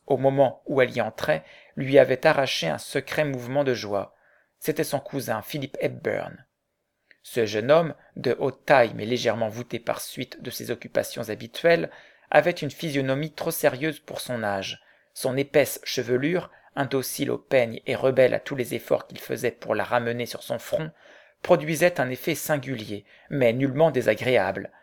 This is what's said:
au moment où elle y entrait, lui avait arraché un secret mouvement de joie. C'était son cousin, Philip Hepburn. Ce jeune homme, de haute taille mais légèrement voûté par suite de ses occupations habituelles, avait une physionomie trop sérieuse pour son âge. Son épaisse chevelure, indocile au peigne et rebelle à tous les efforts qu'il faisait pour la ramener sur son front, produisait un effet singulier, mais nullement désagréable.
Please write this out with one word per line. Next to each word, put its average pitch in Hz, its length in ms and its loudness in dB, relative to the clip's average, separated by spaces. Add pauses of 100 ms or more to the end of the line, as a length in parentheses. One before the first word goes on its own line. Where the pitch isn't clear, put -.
au 135 120 2
moment 135 480 2
où 131 160 2
elle 120 120 2
y 123 60 0
entrait, 131 420 -2 (320)
lui 135 240 4
avait 131 280 6
arraché 143 420 2
un 143 100 -2
secret - 460 -4
mouvement 135 400 -2
de 131 80 4
joie. 101 420 -4 (440)
C'était 151 260 -2
son 139 160 -2
cousin, 117 400 -4
Philip - 400 -8
Hepburn. 120 640 -4 (800)
Ce 113 240 0
jeune 110 240 0
homme, 160 240 4 (220)
de 123 220 0
haute - 280 -4
taille 120 280 6
mais 107 120 -6
légèrement 113 420 0
voûté 117 300 -10
par - 240 -6
suite - 400 -12
de 123 80 -10
ses 117 200 -8
occupations - 600 -4
habituelles, 156 600 0 (400)
avait 151 200 6
une 160 200 -4
physionomie 139 600 -2
trop - 180 -6
sérieuse 143 500 -2
pour - 200 -12
son 117 240 -6
âge. 98 380 -4 (320)
Son 127 220 -2
épaisse 143 460 2
chevelure, 131 680 -2 (260)
indocile 135 540 -2
au 120 80 -2
peigne 120 480 0
et 123 100 -2
rebelle 127 380 4
à - 40 0
tous - 160 -10
les 123 200 -4
efforts - 320 -2
qu'il - 120 -16
faisait 123 320 -4
pour - 240 -4
la 104 80 0
ramener 117 440 -2
sur - 160 -10
son 120 160 -6
front, - 340 -6 (480)
produisait 165 580 2
un 127 120 -2
effet 147 240 -4
singulier, 127 720 -6 (240)
mais 123 240 4
nullement 139 360 4
désagréable. 110 800 2 (120)